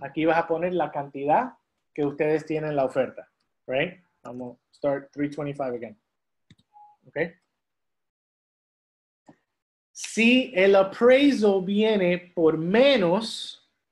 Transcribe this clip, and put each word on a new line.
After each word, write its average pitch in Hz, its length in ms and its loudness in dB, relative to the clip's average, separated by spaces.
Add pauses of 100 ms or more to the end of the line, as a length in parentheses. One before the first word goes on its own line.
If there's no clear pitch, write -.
aquí 143 240 -6
vas 160 140 2
a 165 80 0
poner 170 260 -4
la 156 200 -2
cantidad 147 640 -2 (380)
que 147 140 -4
ustedes 151 400 -2
tienen 156 240 -6
en 143 60 -4
la 135 80 0
oferta, 127 440 -4 (380)
right? 147 320 -4 (240)
Vamos 123 340 -14
a - 180 -20
start 139 380 -6
three 147 160 -4
twenty-five 143 460 -8
again. 113 240 -12 (1040)
¿Ok? 131 140 -14 (2750)
Si - 640 0
el 196 220 6
appraisal 214 880 4
viene 196 720 0
por 160 220 2
menos 208 1120 0 (240)